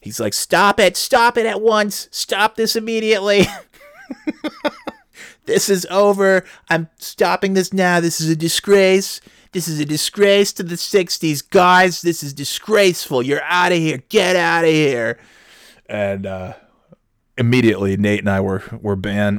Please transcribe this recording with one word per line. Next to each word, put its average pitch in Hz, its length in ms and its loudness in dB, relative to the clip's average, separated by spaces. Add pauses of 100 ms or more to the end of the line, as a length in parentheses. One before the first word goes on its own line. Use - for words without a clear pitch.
He's 107 200 -14
like, 107 140 -4
Stop 202 460 0
it, 185 160 2
stop 240 420 2
it 226 80 0
at 208 140 -4
once. 214 500 0
Stop 214 460 -4
this 220 200 -2
immediately. 220 760 2
<laughs> - 1900 -12
This 180 220 0
is 190 220 0
over. 196 540 2 (240)
I'm 165 200 -2 (100)
stopping 185 560 -2
this 185 180 0
now. 180 280 2
This 170 200 -2
is 160 100 -2
a 165 60 2
disgrace. 190 840 2 (320)
This 170 160 -6
is 156 100 -6
a 151 60 -2
disgrace 196 680 2
to - 80 -10
the 170 140 -8
sixties. 170 680 -2
Guys, 180 600 4
this 170 200 -2
is 143 100 -12
disgraceful. 165 920 0
You're 135 220 -2
outta 180 320 0
here. 156 320 -2
Get 185 280 2
outta 170 320 2
here. 139 500 0 (680)
And, 101 400 -4
uh, 95 280 -10 (840)
immediately, 113 600 2
Nate 104 240 0
and 98 100 -2
I 98 100 0
were, 95 220 -2 (180)
were 101 160 -4
banned. 101 420 -2